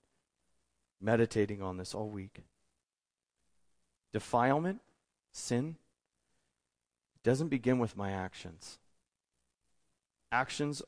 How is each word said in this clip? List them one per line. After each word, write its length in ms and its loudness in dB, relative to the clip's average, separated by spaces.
meditating 600 2
on 160 -4
this 180 -8
all 140 -4
week. 340 -10
Defilement, 720 2
sin, 460 -2
doesn't 240 4
begin 320 2
with 160 0
my 160 -4
actions. 680 -10
Actions 580 -2